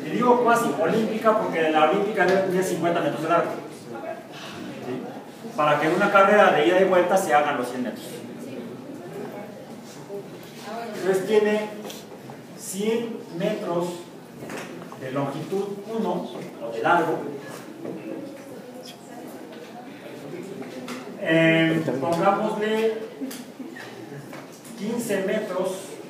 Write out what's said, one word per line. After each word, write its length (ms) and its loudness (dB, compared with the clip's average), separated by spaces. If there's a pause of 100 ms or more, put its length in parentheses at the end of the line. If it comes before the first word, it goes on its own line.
Y 60 -6
digo 320 6
cuasi 260 6 (100)
olímpica 600 4
porque 320 2
la 180 6
olímpica 360 4
debe 180 6
tener 200 2
cincuenta 380 2
metros 220 0
de 60 -2
largo. 220 4
¿Sí? 1500 -10 (560)
Para 220 4
que 80 2
en 80 4
una 160 4
carrera 400 10
de 160 6
ida 120 6
y 60 8
vuelta 320 6
se 160 2
hagan 240 4
los 100 -2
cien 160 -4
metros. 220 -6 (3000)
Entonces 300 2
tiene 420 4 (920)
cien 580 -2 (200)
metros 500 0 (1120)
de 100 -8
longitud 540 -2 (320)
uno, 320 -2 (340)
o 80 -6
de 100 -4
largo. 380 4 (4000)
Eh, 640 4 (160)
pongámosle 920 2 (1800)
quince 480 0
metros 440 0 (400)